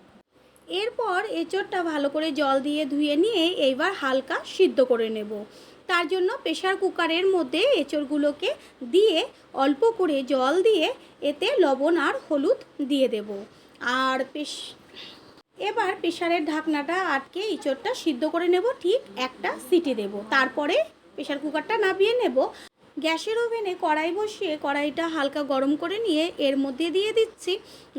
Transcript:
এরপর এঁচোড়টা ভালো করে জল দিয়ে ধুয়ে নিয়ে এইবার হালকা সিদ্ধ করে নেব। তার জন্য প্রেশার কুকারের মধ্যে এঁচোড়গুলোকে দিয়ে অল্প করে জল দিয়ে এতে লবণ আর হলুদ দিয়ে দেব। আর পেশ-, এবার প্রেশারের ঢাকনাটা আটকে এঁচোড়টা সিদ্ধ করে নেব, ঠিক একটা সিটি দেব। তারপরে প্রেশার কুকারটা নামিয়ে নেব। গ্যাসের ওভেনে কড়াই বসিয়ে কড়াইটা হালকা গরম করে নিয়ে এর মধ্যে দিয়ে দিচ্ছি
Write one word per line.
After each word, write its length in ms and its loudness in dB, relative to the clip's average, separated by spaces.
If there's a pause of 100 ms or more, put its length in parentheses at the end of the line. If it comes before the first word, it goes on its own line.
(680)
এরপর 500 -2 (220)
এঁচোড়টা 420 -4
ভালো 320 0
করে 140 0 (120)
জল 160 2 (100)
দিয়ে 180 -2
ধুয়ে 320 0
নিয়ে 280 2 (220)
এইবার 340 0
হালকা 360 -2 (180)
সিদ্ধ 240 4 (120)
করে 260 0
নেব। 160 -8 (540)
তার 220 2
জন্য 220 2 (120)
প্রেশার 340 0
কুকারের 500 0
মধ্যে 360 2 (180)
এঁচোড়গুলোকে 720 0 (420)
দিয়ে 260 6 (360)
অল্প 280 2 (160)
করে 180 2 (160)
জল 300 2
দিয়ে 240 4 (340)
এতে 260 -2 (120)
লবণ 380 4
আর 180 2 (100)
হলুদ 340 2 (320)
দিয়ে 180 4
দেব। 200 -4 (520)
আর 380 0 (140)
পেশ-, 400 -8 (840)
এবার 320 0 (100)
প্রেশারের 500 0
ঢাকনাটা 460 -2 (180)
আটকে 260 -6 (140)
এঁচোড়টা 400 -2
সিদ্ধ 280 -2 (120)
করে 140 0
নেব, 160 4 (180)
ঠিক 180 2 (160)
একটা 340 -6 (160)
সিটি 280 2
দেব। 180 -4 (180)
তারপরে 460 2 (380)
প্রেশার 280 -6
কুকারটা 360 -4
নামিয়ে 440 2
নেব। 140 0 (640)
গ্যাসের 460 -2
ওভেনে 360 -2
কড়াই 320 0
বসিয়ে 400 -4 (120)
কড়াইটা 440 -2
হালকা 340 -2
গরম 340 0
করে 200 -4 (100)
নিয়ে 180 2 (140)
এর 180 2
মধ্যে 340 -2
দিয়ে 220 0
দিচ্ছি 400 0 (460)